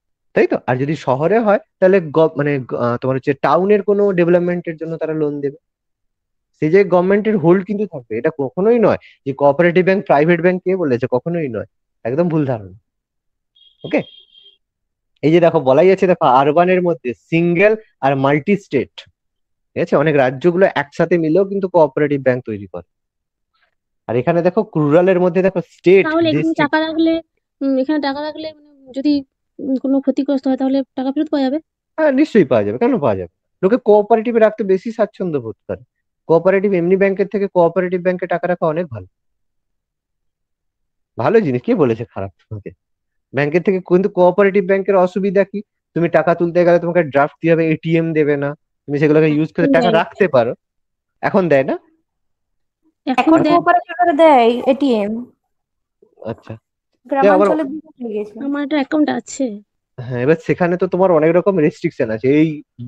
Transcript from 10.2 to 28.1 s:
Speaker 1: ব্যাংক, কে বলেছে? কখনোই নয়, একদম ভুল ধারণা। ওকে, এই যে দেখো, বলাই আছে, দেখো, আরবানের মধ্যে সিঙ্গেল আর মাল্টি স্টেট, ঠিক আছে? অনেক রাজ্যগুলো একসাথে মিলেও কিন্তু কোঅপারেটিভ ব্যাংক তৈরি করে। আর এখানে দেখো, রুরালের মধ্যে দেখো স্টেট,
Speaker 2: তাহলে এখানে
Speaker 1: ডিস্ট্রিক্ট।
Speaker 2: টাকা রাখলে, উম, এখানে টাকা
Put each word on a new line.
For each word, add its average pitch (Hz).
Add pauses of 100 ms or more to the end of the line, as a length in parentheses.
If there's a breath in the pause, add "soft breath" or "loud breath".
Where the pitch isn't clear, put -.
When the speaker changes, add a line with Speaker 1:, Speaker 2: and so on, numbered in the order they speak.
Speaker 1:
ব্যাংক, 180
কে 185
বলেছে? 131
কখনোই 160
নয়, 101 (360)
একদম 143
ভুল 156
ধারণা। 104 (1080)
ওকে, 202 (1200)
এই 147
যে 175
দেখো, 170
বলাই 139
আছে, 185
দেখো, 185 (160)
আরবানের 175
মধ্যে 160 (180)
সিঙ্গেল 170 (280 soft breath)
আর 135
মাল্টি 143
স্টেট, 120 (840)
ঠিক 123
আছে? 175
অনেক 147
রাজ্যগুলো 143 (100)
একসাথে 165
মিলেও 165
কিন্তু 190
কোঅপারেটিভ 147
ব্যাংক 127
তৈরি 101
করে। 87 (1200)
আর 110
এখানে 170
দেখো, 180 (160)
রুরালের 175
মধ্যে 180
দেখো 185
স্টেট, 185
Speaker 2:
তাহলে 320
এখানে 302
Speaker 1:
ডিস্ট্রিক্ট। 320
Speaker 2:
টাকা 302
রাখলে, 320 (480)
উম, 269
এখানে 302
টাকা 277